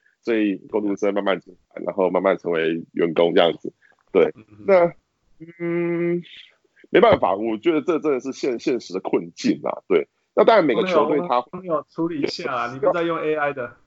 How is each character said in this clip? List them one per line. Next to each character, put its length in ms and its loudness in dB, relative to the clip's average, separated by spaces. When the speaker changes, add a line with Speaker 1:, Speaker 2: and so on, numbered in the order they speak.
Speaker 1:
所 140 -2
以 200 0
工 180 -2
读 80 -2
生 180 -2
慢 100 -2
慢 180 0
进 160 -20
来， 100 -12
然 120 -6
后 140 2
慢 140 0
慢 140 2
成 140 -6
为 420 -2
员 200 0
工 200 2
这 80 6
样 180 4
子。 140 -12
对， 220 4
Speaker 2:
嗯 140 -20
哼。 160 -20
Speaker 1:
那， 280 4
嗯， 600 -2
没 120 6
办 180 6
法， 160 0
我 220 -4
觉 160 0
得 80 0
这 180 -2
真 140 0
的 80 -2
是 100 -8
现-， 300 -4
现 180 -2
实 140 -12
的 80 -4
困 340 -4
境 280 -2
啊。 260 -6
对， 180 2
那 100 6
当 100 8
然 80 6
每 100 2
个 100 0
球 240 2
队 100 0
他 120 0
Speaker 2:
王 240 -8
六， 100 -6
我 40 -2
们， 0 -
王 40 -6
六 80 -20
处 180 -4
理 140 -6
一 60 -2
下 260 -8
啊， 140 -4
Speaker 1:
对。 80 -12
Speaker 2:
你 40 -12
不 140 2
在 80 -2
用 160 -2
A 180 -2
I 160 -2
的 220 -10